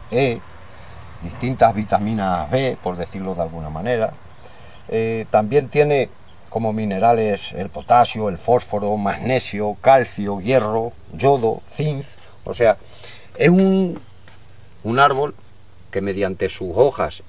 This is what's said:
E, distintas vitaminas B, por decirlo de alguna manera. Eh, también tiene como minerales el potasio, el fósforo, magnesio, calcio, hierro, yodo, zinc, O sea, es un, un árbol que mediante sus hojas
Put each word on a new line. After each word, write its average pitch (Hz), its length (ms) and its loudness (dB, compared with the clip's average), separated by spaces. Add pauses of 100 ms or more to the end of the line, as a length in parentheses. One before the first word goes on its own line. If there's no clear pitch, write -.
(100)
E, 120 300 0 (840)
distintas 117 500 0
vitaminas 98 800 -2
B, 131 320 0
por 90 140 -4
decirlo 95 400 -8
de 87 60 -2
alguna 80 280 -8
manera. 110 420 -2 (760)
Eh, 113 420 -4
también 110 380 2
tiene 147 400 2 (400)
como 110 240 -2
minerales 107 800 0
el 98 160 -8
potasio, 117 600 2
el 87 100 -6
fósforo, 104 580 0
magnesio, 104 840 -4
calcio, 110 600 2
hierro, 113 520 0 (200)
yodo, 127 500 2 (140)
zinc, 143 280 -4 (400)
O - 100 -8
sea, 110 220 4 (600)
es 139 120 4
un, 190 500 4 (840)
un 117 160 -2
árbol 143 360 4 (560)
que 98 100 -4
mediante 95 480 -2
sus 92 280 -8
hojas 107 520 2